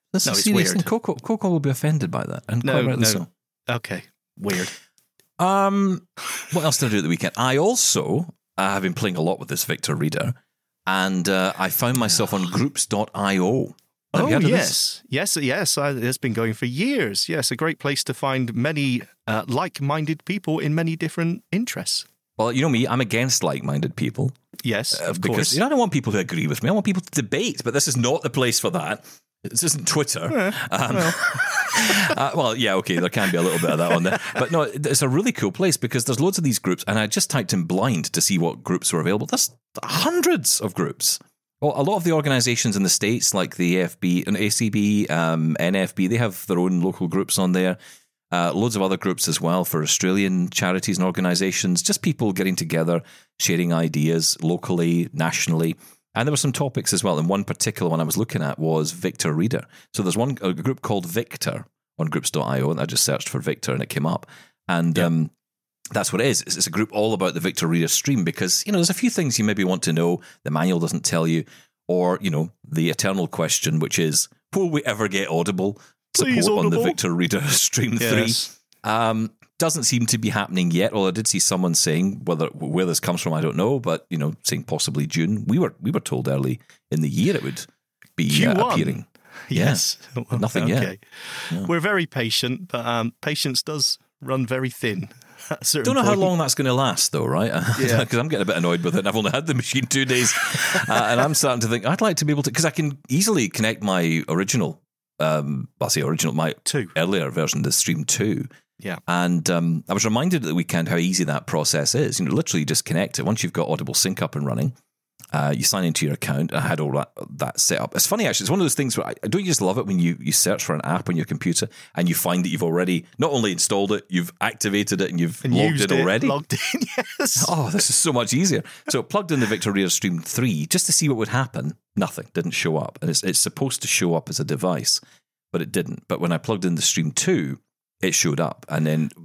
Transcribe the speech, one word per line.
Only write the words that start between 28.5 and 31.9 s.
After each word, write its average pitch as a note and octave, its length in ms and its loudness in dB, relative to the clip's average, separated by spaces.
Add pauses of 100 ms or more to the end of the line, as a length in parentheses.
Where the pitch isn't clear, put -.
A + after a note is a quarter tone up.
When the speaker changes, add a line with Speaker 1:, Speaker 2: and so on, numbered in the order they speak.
Speaker 1:
for G2+ 120 0
that. G#2+ 340 -4 (400)
This A#2 180 -2
isn't D#3 240 -2
Twitter. C3+ 460 0
Speaker 2:
Yeah, G#3 380 0
Speaker 1:
Um, - 260 0
Speaker 2:
well. E3+ 180 2
Speaker 1:
<laughs> - 1000 0